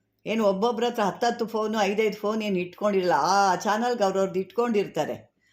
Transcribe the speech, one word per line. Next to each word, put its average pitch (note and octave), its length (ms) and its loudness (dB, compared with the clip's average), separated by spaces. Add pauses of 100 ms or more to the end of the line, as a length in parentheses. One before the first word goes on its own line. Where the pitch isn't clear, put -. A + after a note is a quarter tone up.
(260)
ಏನು A3 180 0
ಒಬ್ಬೊಬ್ರ G#3 400 0
ಹತ್ರ A#3+ 180 0
ಹತ್ತತ್ತು A3+ 440 0
ಫೋನು, G#3+ 320 -4
ಐದೈದು G#3 380 0
ಫೋನ್ G#3+ 260 -2
ಏನು G3+ 160 -2
ಇಟ್ಕೊಂಡಿರಲ್ಲ, F3+ 540 0
ಆ F3+ 440 4
ಚಾನಲ್‌ಗೆ A3 480 0
ಅವ್ರವ್ರದ್ದು F#3+ 360 0
ಇಟ್ಕೊಂಡಿರ್ತಾರೆ. F#3+ 960 -4 (180)